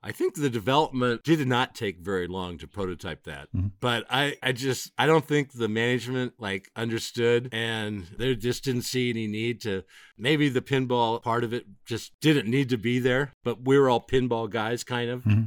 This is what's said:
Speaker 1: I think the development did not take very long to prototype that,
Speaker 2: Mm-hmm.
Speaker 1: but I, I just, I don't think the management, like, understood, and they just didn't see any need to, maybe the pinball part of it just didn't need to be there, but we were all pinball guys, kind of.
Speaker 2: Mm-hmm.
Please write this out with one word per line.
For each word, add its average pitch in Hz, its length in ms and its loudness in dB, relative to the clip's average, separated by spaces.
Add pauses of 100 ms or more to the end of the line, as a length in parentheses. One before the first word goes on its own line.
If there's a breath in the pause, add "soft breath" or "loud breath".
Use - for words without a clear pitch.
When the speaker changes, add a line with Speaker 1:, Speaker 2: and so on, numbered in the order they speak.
Speaker 1:
I 107 120 -12
think 370 220 -4
the 143 140 0
development 123 720 0
did 151 240 2
not 123 280 0
take 98 240 -6
very 90 280 -2
long 90 320 -8
to 85 80 -16
prototype 92 580 -8
that, 71 280 -14
Speaker 2:
Mm-hmm. 95 140 0 (140)
Speaker 1:
but 117 280 -2
I, 143 320 0
I 131 120 0
just, 127 440 -4
I 120 80 4
don't 156 220 4
think 147 240 0
the 117 160 -2
management, 120 720 -2
like, 98 360 -6
understood, 117 760 0
and 110 540 -4 (120)
they 127 180 0
just 120 280 -2
didn't 123 200 -2
see 123 260 -2
any 113 180 -2
need 110 340 -4
to, 95 220 -4 (340 loud breath)
maybe 147 300 2
the 123 140 2
pinball 123 600 0
part 120 220 0
of 113 100 -4
it 120 120 -6 (200)
just - 360 -8
didn't 143 280 4
need 131 200 2
to 123 80 2
be 120 220 0
there, 127 340 2 (100)
but 120 220 -4
we 135 120 6
were 139 120 8
all 120 120 4
pinball 120 480 0
guys, 113 360 -4
kind 120 260 -4
of. 127 140 -8
Speaker 2:
Mm-hmm. 110 200 6